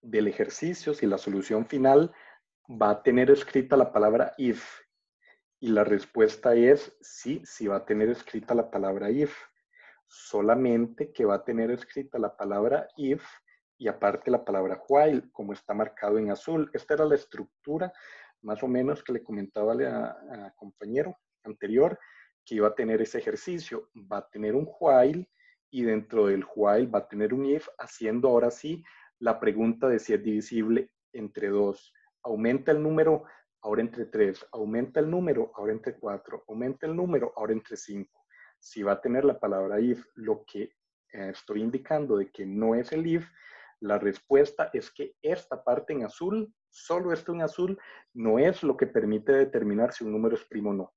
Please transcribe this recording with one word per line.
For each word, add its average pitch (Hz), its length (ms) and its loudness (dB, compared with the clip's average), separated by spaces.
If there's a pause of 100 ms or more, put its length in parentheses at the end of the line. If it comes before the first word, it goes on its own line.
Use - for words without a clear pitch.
del 107 260 0
ejercicio, 151 640 -4
si 131 120 -2
la 98 120 2
solución 104 480 -2
final 139 480 4 (560)
va 110 220 2
a 104 120 -2
tener 127 280 4
escrita 139 460 4
la 123 140 4
palabra 107 460 2
if. 120 260 -2 (1000)
Y 117 80 -4
la 104 140 6
respuesta 107 720 2
es 127 460 6
sí, - 440 -10
sí - 220 -8
va 98 100 0
a 95 80 -6
tener 107 240 2
escrita 117 460 -6
la 117 160 0
palabra 101 400 -2
if. 143 240 0 (720)
Solamente 117 1040 0
que 117 140 -2
va 101 100 2
a 98 80 -6
tener 113 280 -4
escrita 131 460 -10
la 107 180 -4
palabra 104 600 -2
if 143 280 -4 (540)
y 113 100 -6
aparte 101 440 -2
la 120 120 0
palabra 95 460 -4
while, 143 420 4
como 101 220 -10
está - 200 -10
marcado 107 440 -2
en 107 140 -2
azul. 156 420 -4
Esta - 220 -2
era 156 100 2
la 147 100 4
estructura, - 760 -6 (480)
más 107 220 -8
o 131 40 -2
menos, 127 360 -2
que 131 100 -6
le 113 100 -4
comentaba 107 500 -4
a, 120 760 -6
a - 80 -18
compañero 113 640 -6 (260)
anterior, 110 540 0 (480)
que 113 100 -10
iba 104 120 2
a 107 80 0
tener 113 260 0
ese - 180 -4
ejercicio. - 680 -8 (220)
Va 104 60 -4
a - 120 -12
tener 107 260 -4
un 151 140 -2 (100)
while 147 500 4 (420)
y 127 120 -4
dentro 110 440 2
del 98 180 0 (100)
while 104 320 4
va 107 120 0
a - 80 -10
tener 104 260 -2
un 135 120 -2
if, 147 220 0 (100)
haciendo 120 520 -2
ahora 120 220 4
sí 156 320 -10 (360)
la 117 200 0
pregunta 113 480 0
de 120 120 2
si 113 140 -2
es 104 100 0
divisible 110 680 -2 (220)
entre 104 360 -8
dos. 101 440 -2 (300)
Aumenta 120 480 0
el 151 100 2
número, 156 440 2 (360)
ahora 107 200 -2
entre 113 240 -6
tres. 101 460 0
Aumenta 113 480 -4
el 156 100 2
número, 165 460 -2
ahora 104 180 -4
entre 110 240 -8
cuatro. 104 500 -10
Aumenta 123 400 -8
el 160 80 -6
número, 165 400 -2
ahora 107 180 -4
entre 110 240 -8
cinco. - 480 -14 (340)
Si - 240 -14
va 101 100 2
a - 80 -4
tener 131 240 0
la 139 140 4
palabra 98 400 -2
if, 120 260 0 (100)
lo 110 300 -6
que, 104 180 -10 (500)
eh, 98 180 -10
estoy 104 300 -8
indicando 131 560 -2
de 98 140 -2
que 98 140 -12
no 107 300 0
es 120 160 -4
el 160 160 -4
if, 165 220 -2 (520)
la 104 160 0
respuesta 135 760 2
es - 180 -6
que - 300 -12
esta 151 420 -6
parte - 300 -2
en 131 100 -4
azul, 208 500 -6 (160)
solo 175 440 -4
esto - 200 -6
en 170 80 -6
azul, 180 380 -4 (340)
no 113 240 2
es 143 260 4
lo 135 120 2
que 131 120 2
permite 107 440 0
determinar 120 640 2
si - 100 -12
un 110 80 -6
número 113 240 0
es - 80 -6
primo 104 280 -6
o - 20 -2
no. 95 240 -6